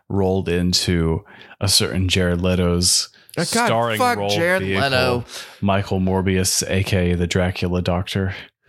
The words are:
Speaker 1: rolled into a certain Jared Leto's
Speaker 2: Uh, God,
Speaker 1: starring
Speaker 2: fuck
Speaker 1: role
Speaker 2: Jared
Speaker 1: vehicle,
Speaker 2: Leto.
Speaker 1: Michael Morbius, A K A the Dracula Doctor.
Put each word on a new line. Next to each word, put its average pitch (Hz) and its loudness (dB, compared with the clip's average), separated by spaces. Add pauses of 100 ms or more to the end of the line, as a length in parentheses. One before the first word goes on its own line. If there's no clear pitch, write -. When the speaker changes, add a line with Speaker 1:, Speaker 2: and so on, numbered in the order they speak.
Speaker 1:
rolled 95 0
into 87 0 (340)
a 98 0
certain 92 0
Jared 87 0
Leto's 87 0 (260)
Speaker 2:
Uh, 151 -2 (100)
God, 233 0
Speaker 1:
starring 208 0
Speaker 2:
fuck 247 2
Speaker 1:
role 202 -2
Speaker 2:
Jared 185 0
Speaker 1:
vehicle, 190 0
Speaker 2:
Leto. 127 0 (360)
Speaker 1:
Michael 98 0
Morbius, 92 0
A 95 0
K 90 2
A 87 0
the 87 0
Dracula 90 -2
Doctor. 92 -2 (340)